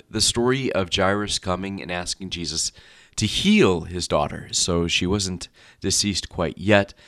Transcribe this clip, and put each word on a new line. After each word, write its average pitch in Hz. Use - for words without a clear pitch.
the 107
story 123
of 95
Jairus 98
coming 95
and 73
asking 90
Jesus 80
to 110
heal 123
his 87
daughter. 76
So 85
she -
wasn't 95
deceased 98
quite 85
yet. 101